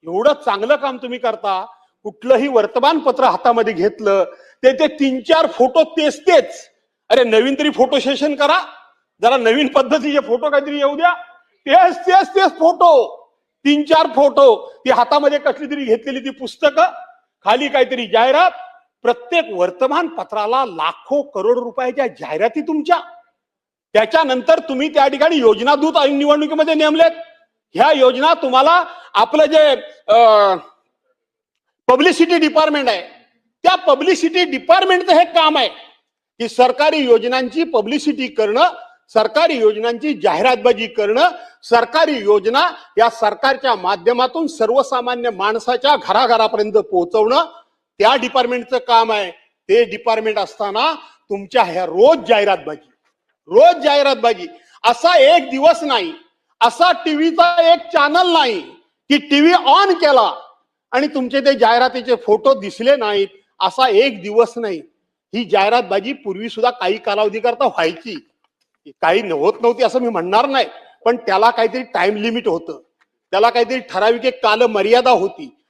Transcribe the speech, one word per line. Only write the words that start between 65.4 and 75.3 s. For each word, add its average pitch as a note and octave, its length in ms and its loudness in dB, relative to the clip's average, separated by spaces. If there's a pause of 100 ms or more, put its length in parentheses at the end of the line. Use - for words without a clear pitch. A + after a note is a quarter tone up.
जाहिरातबाजी G3+ 680 -2
पूर्वी G#3 360 -10
सुद्धा A#3 220 -2
काही G3 260 -6
कालावधी G#3+ 440 -4
करता A#3+ 240 -2
व्हायची, E3 640 -6 (580)
काही E3 360 -2
न-, F#3+ 100 -6
होत D#3+ 300 -2
नव्हती A#3 200 0
असं B3 180 -2
मी A#3+ 80 -4
म्हणणार G3+ 380 -2
नाही, C4+ 200 -2 (380)
पण A#3 120 0
त्याला G#3 340 0
काहीतरी A#3 320 -4
टाइम G3+ 340 -4
लिमिट A3+ 320 -4
होतं, E3 320 -8 (500)
त्याला G#3 200 2
काहीतरी A#3+ 280 -2
ठराविक A3+ 460 -2
एक B3+ 180 -4
कालमर्यादा A3 680 0
होती. F#3+ 460 -4 (140)